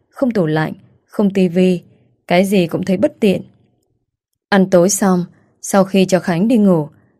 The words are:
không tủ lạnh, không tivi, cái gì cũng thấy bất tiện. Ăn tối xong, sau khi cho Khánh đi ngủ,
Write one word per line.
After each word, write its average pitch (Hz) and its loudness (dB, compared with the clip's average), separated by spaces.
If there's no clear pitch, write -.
không 247 -4
tủ 190 0
lạnh, 156 -2
không 202 -2
tivi, 185 0
cái 180 2
gì 190 0
cũng 170 -6
thấy 190 -2
bất 294 -2
tiện. 196 0
Ăn 190 0
tối 185 2
xong, 185 -2
sau 196 0
khi 190 0
cho 185 0
Khánh 180 -2
đi 254 2
ngủ, 180 2